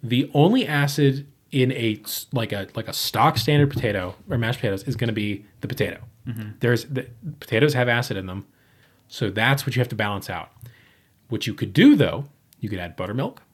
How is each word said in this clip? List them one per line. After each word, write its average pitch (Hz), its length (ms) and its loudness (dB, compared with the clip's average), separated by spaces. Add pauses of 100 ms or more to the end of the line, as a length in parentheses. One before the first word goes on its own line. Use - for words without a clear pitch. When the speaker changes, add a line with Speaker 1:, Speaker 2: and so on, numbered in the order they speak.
Speaker 1:
the 123 320 0
only 196 340 6
acid 143 600 2 (240)
in 131 200 2
a 117 320 -2
s-, - 300 -10
like 113 180 -4
a, 98 240 -6
like 110 120 -8
a 85 60 -10
stock 131 440 0
standard 147 320 4
potato 101 460 -4 (140)
or 147 100 -2
mashed 117 200 -2
potatoes 98 260 -4
is 120 100 -4
gonna 113 180 -2
be 104 320 -4 (160)
the - 60 -10
potato. 95 320 -4 (280)
Speaker 2:
Mm-hmm. 110 220 -10 (120)
Speaker 1:
There's 120 240 2
the, 127 220 -6 (320)
potatoes 139 360 2
have 123 120 2
acid 120 300 0
in 95 80 -8
them, 92 220 -10 (600)
so - 220 -4
that's 117 380 2
what 123 80 -4
you 127 60 0
have 120 80 0
to 117 60 -8
balance 104 360 -4
out. 85 200 -10 (760)
What 110 160 -6
you 107 80 -6
could 101 200 -6
do 277 220 8
though, 104 300 2 (340)
you 110 100 -6
could 98 100 -6
add 87 160 -10
buttermilk 123 480 -6 (100)